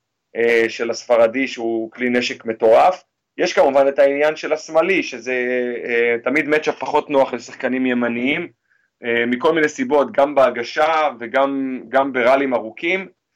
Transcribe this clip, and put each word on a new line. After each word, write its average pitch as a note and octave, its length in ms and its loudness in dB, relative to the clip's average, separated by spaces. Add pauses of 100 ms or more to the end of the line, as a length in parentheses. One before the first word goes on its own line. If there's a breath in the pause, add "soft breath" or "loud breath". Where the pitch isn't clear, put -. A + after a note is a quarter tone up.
(360)
אה, A#2 320 2
של A#2 220 -6
הספרדי A#2 580 0
שהוא A2+ 420 -6
כלי B2 180 -4
נשק B2 360 -4
מטורף. A#2 600 4 (340)
יש F3 140 -2
כמובן C#3 360 4
את C#3 100 -2
העניין C#3+ 380 2
של D#3+ 160 -4
השמאלי, D#3+ 500 0
שזה, B2+ 320 -8 (500)
אה, A#2 400 0
תמיד C#3 240 0
מצ'אפ D3+ 300 0
פחות D3 320 -2
נוח C3+ 240 2
לשחקנים B2+ 520 -4
ימניים, B2 640 -2 (560)
אה, A#2 220 0
מכל B2 260 0
מיני D#3 160 2
סיבות, C#3 440 0
גם C#3+ 220 2
בהגשה C#3 760 2 (120)
וגם, C3+ 680 -2
גם C3+ 240 0
בראלים C3 420 2
ארוכים. E3+ 540 -4 (280)